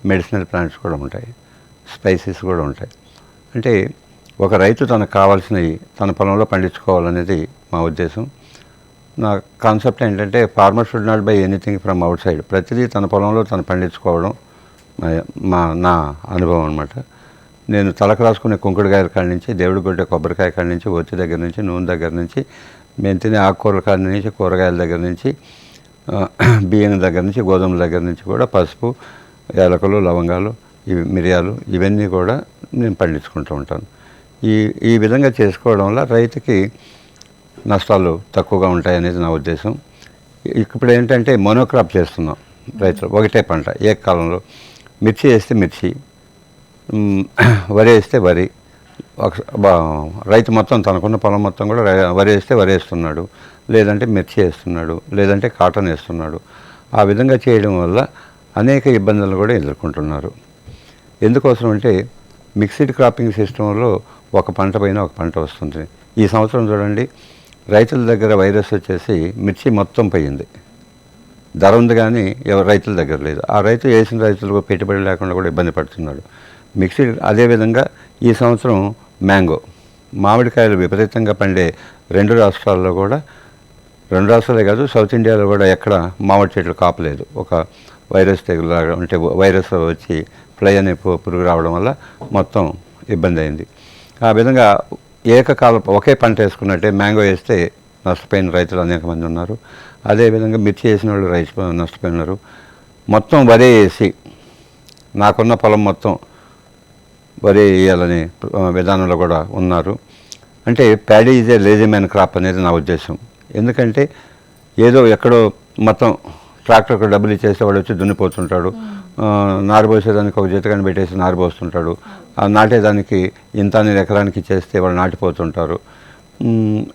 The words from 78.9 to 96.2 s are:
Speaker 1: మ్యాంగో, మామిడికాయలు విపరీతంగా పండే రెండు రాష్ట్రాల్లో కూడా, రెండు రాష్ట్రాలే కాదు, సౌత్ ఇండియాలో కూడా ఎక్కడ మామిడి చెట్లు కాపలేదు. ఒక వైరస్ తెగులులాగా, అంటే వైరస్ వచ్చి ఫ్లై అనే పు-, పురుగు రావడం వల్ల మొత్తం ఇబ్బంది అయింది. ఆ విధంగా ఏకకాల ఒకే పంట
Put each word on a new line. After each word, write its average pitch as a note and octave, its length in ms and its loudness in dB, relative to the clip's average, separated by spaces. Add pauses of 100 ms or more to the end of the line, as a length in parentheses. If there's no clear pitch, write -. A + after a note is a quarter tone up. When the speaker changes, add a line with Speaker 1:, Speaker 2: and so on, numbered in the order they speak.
Speaker 1:
మ్యాంగో, F#2+ 360 2 (540)
మామిడికాయలు A2 640 2
విపరీతంగా G2+ 580 0
పండే F#2 420 0 (360)
రెండు G#2 220 2
రాష్ట్రాల్లో F#2+ 600 2
కూడా, G2+ 280 -2 (920)
రెండు G2 200 2
రాష్ట్రాలే A2+ 320 4
కాదు, A2 240 0
సౌత్ G#2+ 260 0
ఇండియాలో A2 320 2
కూడా G2+ 200 2
ఎక్కడ F#2 460 0 (100)
మామిడి G2 360 2
చెట్లు E2+ 160 -4
కాపలేదు. E2 520 -2 (100)
ఒక E2 300 -4 (460)
వైరస్ F#2+ 360 2
తెగులులాగా, E2 480 -2
అంటే F2 220 -4
వైరస్ F#2 560 0
వచ్చి E2 520 -4 (320)
ఫ్లై G2+ 200 2
అనే F#2+ 160 0
పు-, F2+ 220 -2
పురుగు F2+ 300 -4
రావడం E2 280 0
వల్ల G#2+ 220 -2 (360)
మొత్తం F#2+ 420 -2 (360)
ఇబ్బంది F2 320 -2
అయింది. D#2 260 -8 (560)
ఆ A2+ 80 4
విధంగా A#2 500 4 (440)
ఏకకాల A#2+ 640 4
ఒకే G2+ 260 2
పంట A2 280 0